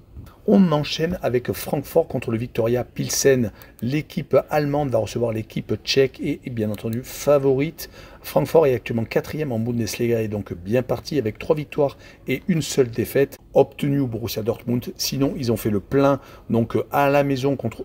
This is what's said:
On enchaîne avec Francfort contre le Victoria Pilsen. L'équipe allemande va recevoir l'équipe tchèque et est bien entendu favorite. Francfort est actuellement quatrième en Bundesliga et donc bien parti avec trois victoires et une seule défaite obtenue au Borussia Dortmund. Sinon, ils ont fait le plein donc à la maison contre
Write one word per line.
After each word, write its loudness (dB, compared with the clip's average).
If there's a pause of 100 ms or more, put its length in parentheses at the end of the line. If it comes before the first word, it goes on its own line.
(500)
On 6
enchaîne -2
avec 0
Francfort -2
contre -4
le 0
Victoria 0
Pilsen. 2 (300)
L'équipe -2 (120)
allemande 0
va 0
recevoir -2
l'équipe -6 (100)
tchèque 2
et -2
est -8
bien -2
entendu -6
favorite. 0 (320)
Francfort 2
est 4
actuellement -2
quatrième -4
en -2
Bundesliga 0
et -4
donc -6
bien -2
parti -4
avec -2
trois 0
victoires -2 (320)
et -2
une 2
seule 0
défaite 0 (160)
obtenue 2
au 0
Borussia -6
Dortmund. -2 (100)
Sinon, -2
ils -2
ont 2
fait -2
le 0
plein 2 (280)
donc 0 (160)
à 4
la 4
maison 0
contre -6